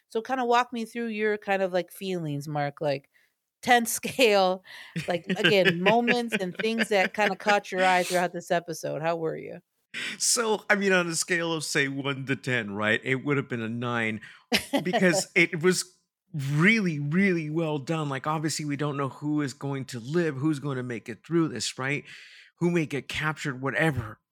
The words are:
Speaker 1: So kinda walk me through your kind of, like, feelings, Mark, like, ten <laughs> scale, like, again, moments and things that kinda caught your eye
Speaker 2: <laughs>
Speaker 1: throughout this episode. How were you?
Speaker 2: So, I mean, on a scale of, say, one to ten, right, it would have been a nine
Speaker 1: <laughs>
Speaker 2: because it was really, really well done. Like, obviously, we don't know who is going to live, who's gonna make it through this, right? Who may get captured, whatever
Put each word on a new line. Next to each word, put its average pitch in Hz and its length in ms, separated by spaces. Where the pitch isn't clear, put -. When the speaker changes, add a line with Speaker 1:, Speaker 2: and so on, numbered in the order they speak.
Speaker 1:
So 226 140
kinda 254 220
walk 240 280
me 233 120
through 233 240
your 214 300
kind 196 240
of, 180 100
like, 180 180
feelings, 160 580
Mark, 147 320
like, 139 280
ten 240 220
<laughs> - 20
scale, 196 760
like, 175 280
again, 190 460
moments 226 580
and 180 200
things 220 300
that 185 260
kinda 208 220
caught 208 360
your 185 120
eye 180 180
Speaker 2:
<laughs> - 20
Speaker 1:
throughout 175 280
this 175 180
episode. 156 520
How 170 140
were 160 200
you? - 240
Speaker 2:
So, 220 500
I 208 60
mean, 196 160
on 180 160
a 165 80
scale 170 380
of, 156 100
say, 143 240
one 135 380
to 135 100
ten, 120 400
right, 107 280
it 131 200
would 143 140
have 135 120
been 120 120
a 110 80
nine 117 520
Speaker 1:
<laughs> 233 320
Speaker 2:
because 190 520
it 170 260
was 180 240
really, 175 480
really 165 500
well 156 300
done. 156 300
Like, 135 180
obviously, 156 380
we 143 120
don't 147 200
know 139 120
who 147 320
is 139 120
going 139 320
to 123 140
live, 151 360
who's 143 240
gonna 131 240
make 123 260
it 107 160
through 160 240
this, 110 280
right? 135 260
Who 175 120
may 170 140
get 131 240
captured, 151 520
whatever 127 580